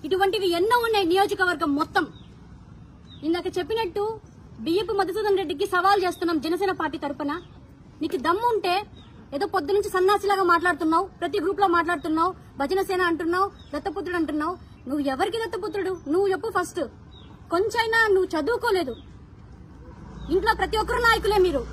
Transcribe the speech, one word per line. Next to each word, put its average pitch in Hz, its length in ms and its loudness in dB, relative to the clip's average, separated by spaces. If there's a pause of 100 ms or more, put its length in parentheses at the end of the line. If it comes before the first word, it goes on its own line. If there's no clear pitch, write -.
ఇటువంటివి 381 400 2 (100)
ఎన్నో 440 180 4 (100)
ఉన్నాయి 415 240 2
నియోజకవర్గం 359 680 2
మొత్తం. 330 260 0 (1200)
ఇందాక 349 200 -2 (100)
చెప్పినట్టు 403 460 -2 (640)
బియ్యపు 359 340 0
మధుసూదన్ 381 400 0
రెడ్డికి 359 340 -2
సవాల్ 381 320 4
చేస్తున్నాం 339 400 0
జనసేన 359 260 0 (100)
పార్టీ 320 220 -4
తరపున. 285 280 -4 (680)
నీకు 339 160 -4 (100)
దమ్ము 427 260 2
ఉంటే, 359 220 0 (600)
ఏదో 285 100 0 (100)
పొద్దు 294 200 0
నుంచి 403 200 0
సన్నాసిలాగా 381 560 4
మాట్లాడుతున్నావు, 339 540 2 (140)
ప్రతి 339 240 -2
group 392 200 0
లో 392 120 4
మాట్లాడుతున్నావు, 330 560 0 (300)
భజన 381 280 0
సేన 370 120 0 (100)
అంటున్నావు, 349 360 0 (260)
దత్తపుత్రుడు 349 480 -6
అంటున్నావు. 302 320 -2 (340)
నువ్వు 285 160 -2 (100)
ఎవరికి 370 280 -2
దత్తపుత్రుడు? 381 520 -4 (200)
నువ్వు 392 200 2
చెప్పు 403 240 -4
first. 359 240 -4 (720)
కొంచెమైనా 453 460 2 (140)
నువ్వు 370 220 4
చదువుకోలేదు, 370 600 0 (1400)
ఇంట్లో 427 260 2
ప్రతి 381 200 0
ఒక్కరు 453 260 0
నాయకులే 427 300 4 (100)
మీరు. 277 140 0 (120)